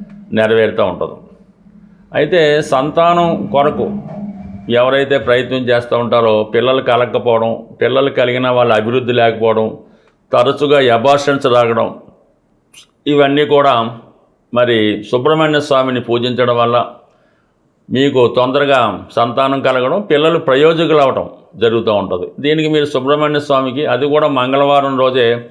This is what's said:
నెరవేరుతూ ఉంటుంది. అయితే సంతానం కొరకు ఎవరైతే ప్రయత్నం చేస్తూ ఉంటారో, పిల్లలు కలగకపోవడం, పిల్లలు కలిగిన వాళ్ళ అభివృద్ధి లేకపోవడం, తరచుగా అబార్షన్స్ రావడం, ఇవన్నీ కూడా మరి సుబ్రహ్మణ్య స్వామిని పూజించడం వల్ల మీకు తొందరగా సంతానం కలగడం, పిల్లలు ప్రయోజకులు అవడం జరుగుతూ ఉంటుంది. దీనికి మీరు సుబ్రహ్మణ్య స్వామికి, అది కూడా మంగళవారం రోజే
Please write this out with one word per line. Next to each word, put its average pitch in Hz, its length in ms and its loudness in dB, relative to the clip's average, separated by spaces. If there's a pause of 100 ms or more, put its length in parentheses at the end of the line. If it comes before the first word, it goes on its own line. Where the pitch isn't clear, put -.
(380)
నెరవేరుతూ 110 540 2
ఉంటుంది. 82 240 -8 (1040)
అయితే 156 220 2 (320)
సంతానం 165 560 2 (240)
కొరకు 143 340 0 (960)
ఎవరైతే 135 340 0 (120)
ప్రయత్నం 127 420 0
చేస్తూ 120 340 0
ఉంటారో, 113 300 2 (200)
పిల్లలు 131 360 0
కలగకపోవడం, 117 640 0 (300)
పిల్లలు 131 380 2
కలిగిన 127 280 0 (100)
వాళ్ళ 120 220 4
అభివృద్ధి 117 420 -2
లేకపోవడం, 110 460 2 (680)
తరచుగా 139 460 2 (180)
అబార్షన్స్ 139 580 2
రావడం, 117 320 2 (1300)
ఇవన్నీ 143 300 2 (120)
కూడా 139 180 4 (800)
మరి 120 240 2 (340)
సుబ్రహ్మణ్య 151 560 0
స్వామిని 131 420 0
పూజించడం 120 520 -2
వల్ల 120 160 0 (1120)
మీకు 131 320 0 (160)
తొందరగా 135 420 2 (380)
సంతానం 135 500 -2
కలగడం, 131 320 0 (120)
పిల్లలు 160 360 2
ప్రయోజకులు 156 580 2
అవడం 107 200 -2 (360)
జరుగుతూ 113 400 0
ఉంటుంది. 90 260 -4 (160)
దీనికి 156 300 0
మీరు 147 220 0
సుబ్రహ్మణ్య 147 520 0
స్వామికి, 131 460 -2
అది 123 200 -2
కూడా 151 140 2 (120)
మంగళవారం 139 540 0 (100)
రోజే 127 220 0 (260)